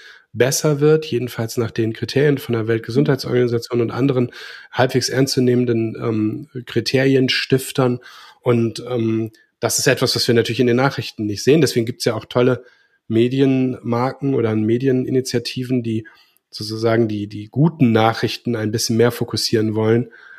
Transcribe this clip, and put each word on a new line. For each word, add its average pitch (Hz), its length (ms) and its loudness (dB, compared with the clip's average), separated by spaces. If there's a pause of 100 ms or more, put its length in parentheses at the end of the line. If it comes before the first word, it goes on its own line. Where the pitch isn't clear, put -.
(320)
besser 139 460 0
wird, 156 280 4
jedenfalls 120 500 -6
nach 113 160 -2
den 113 200 -2
Kriterien 135 460 0
von - 140 -6
der 113 160 -2
Weltgesundheitsorganisation 120 1120 0
und 113 100 0
anderen 123 400 0 (400)
halbwegs 131 380 0
ernstzunehmenden, 123 920 0
ähm, 113 480 -2 (160)
Kriterienstiftern. 131 1300 0 (420)
Und, 117 480 0
ähm, 113 440 -2 (260)
das - 220 -2
ist - 80 0
etwas, 123 260 2
was - 140 0
wir 120 60 4
natürlich 117 260 2
in 123 80 2
den 120 80 2
Nachrichten 127 500 -2
nicht 104 160 -6
sehen. 151 180 6
Deswegen 117 260 2
gibt's - 180 -8
ja 120 100 0
auch 123 120 -10
tolle 123 360 2 (460)
Medienmarken 131 1300 0
oder 113 200 0
Medieninitiativen, 123 1300 0
die 113 240 -4 (440)
sozusagen 110 580 0
die, 104 180 -6
die 107 220 -12
guten 147 420 2
Nachrichten 113 640 0
ein 107 160 -4
bisschen 113 280 -2
mehr 117 120 4
fokussieren 110 640 -2
wollen, 113 380 2 (260)